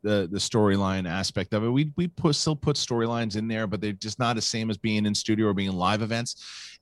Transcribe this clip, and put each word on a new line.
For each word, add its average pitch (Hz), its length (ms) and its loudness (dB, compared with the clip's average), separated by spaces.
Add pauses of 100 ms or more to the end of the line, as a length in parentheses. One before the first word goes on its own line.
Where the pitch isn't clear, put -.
the, 101 300 2
the 98 60 -2
storyline 98 720 2
aspect 92 440 -4
of 107 100 0
it. 117 60 0
We, 143 260 2
we 175 140 0
put, 160 260 0
still 156 220 0
put 147 180 0
storylines 117 640 -2
in 110 100 -2
there, 110 220 -2
but 95 120 -4
they're 104 120 -2
just 104 260 -8
not 120 160 2
the 107 80 -2
same 113 260 -2
as 104 100 -2
being 107 280 2
in 104 80 2
studio 110 320 2
or 101 80 4
being 98 140 0
in 95 80 -2
live 101 260 2
events. - 800 -6